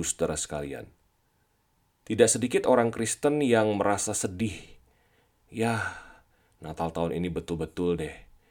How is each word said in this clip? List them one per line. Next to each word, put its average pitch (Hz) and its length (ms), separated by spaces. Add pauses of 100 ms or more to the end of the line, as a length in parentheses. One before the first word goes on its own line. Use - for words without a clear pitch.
Saudara 78 320
sekalian? 71 480 (1200)
Tidak 113 240
sedikit 123 320
orang 123 240
Kristen 147 560
yang 110 320
merasa 101 400
sedih. 95 400 (960)
"Ya, 113 320 (800)
Natal 80 320
tahun 82 240
ini 90 80
betul-betul 82 720
deh. 76 160 (360)